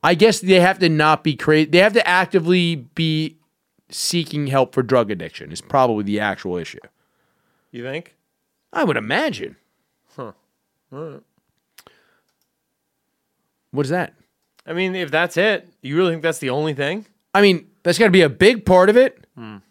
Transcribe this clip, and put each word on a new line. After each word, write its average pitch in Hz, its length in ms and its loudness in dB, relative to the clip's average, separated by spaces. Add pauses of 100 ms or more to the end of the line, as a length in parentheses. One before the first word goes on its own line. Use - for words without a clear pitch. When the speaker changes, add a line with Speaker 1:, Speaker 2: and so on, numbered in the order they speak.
Speaker 1:
I 165 120 2
guess 208 240 4
they 185 220 4
have 185 180 2
to 180 100 2
not 151 360 2
be 151 100 -2
cra-, 156 320 2
they 156 120 2
have 202 160 4
to 226 120 2
actively 175 680 0
be 156 640 -4 (520)
seeking 147 580 -6
help 135 260 0
for 131 80 -2
drug 120 280 0
addiction 80 420 -12
is 90 80 -14
probably 120 440 -2
the 101 160 -4
actual 95 360 -6
issue. - 240 -12 (880)
Speaker 2:
You 117 120 -16
think? 143 340 -12 (560)
Speaker 1:
I 302 120 -2
would 160 120 -2
imagine. 170 600 -6 (600)
Speaker 2:
Huh. 120 160 -14 (600)
All 131 60 -18
right. 147 220 -16 (2500)
Speaker 1:
What 139 160 -6
is 131 40 -10
that? 175 240 -8 (520)
Speaker 2:
I 160 60 -14
mean, 185 220 -6
if 175 160 -10
that's 160 260 -4
it, 196 320 -2 (140)
you 139 140 -8
really 175 160 0
think 160 100 -8
that's 160 160 -4
the 135 120 -6
only 151 240 -4
thing? 151 320 -6 (280)
Speaker 1:
I 202 80 4
mean, 190 260 2 (140)
that's 170 160 0
gotta 214 120 4
be 180 120 6
a 151 60 4
big 202 360 2
part 185 240 6
of 208 80 4
it. 254 300 2 (100)
Speaker 2:
Hmm. 110 220 -16 (120)